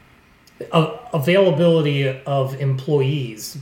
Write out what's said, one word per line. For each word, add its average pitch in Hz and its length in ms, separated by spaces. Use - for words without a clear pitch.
a-, 160 260
availability 160 960
of 135 360
employees, 135 1000